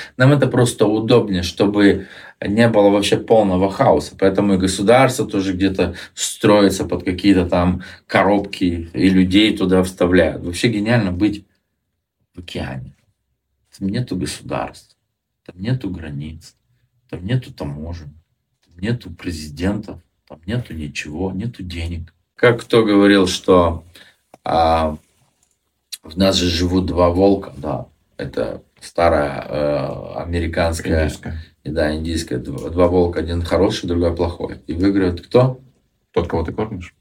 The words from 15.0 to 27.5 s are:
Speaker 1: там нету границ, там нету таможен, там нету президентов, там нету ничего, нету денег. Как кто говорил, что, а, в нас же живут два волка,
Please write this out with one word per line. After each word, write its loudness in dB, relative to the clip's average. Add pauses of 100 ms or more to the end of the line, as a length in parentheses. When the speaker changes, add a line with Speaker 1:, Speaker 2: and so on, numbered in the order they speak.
Speaker 1:
там -20
нету -4
границ, -12 (560)
там -12
нету -4
таможен, -12 (520)
там -20
нету -6
президентов, -8 (280)
там -20
нету -6
ничего, -8
нету -8
денег. -8 (220)
Как 4
кто 2
говорил, 6
что, 2 (600)
а, 0 (1080)
в -14
нас 2
же 0
живут 0
два 2
волка, 2